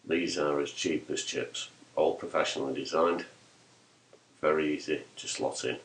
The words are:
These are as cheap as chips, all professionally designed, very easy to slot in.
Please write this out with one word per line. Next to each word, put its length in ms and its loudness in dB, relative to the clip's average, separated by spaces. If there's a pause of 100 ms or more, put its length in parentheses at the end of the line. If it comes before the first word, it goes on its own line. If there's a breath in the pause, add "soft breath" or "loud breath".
These 320 0
are 200 2
as 120 -2
cheap 400 -2
as 120 -2
chips, 460 -6 (260)
all 200 4
professionally 580 0
designed, 520 2 (1160)
very 340 4
easy 260 -4 (160)
to 100 -12
slot 360 -4
in. 220 -2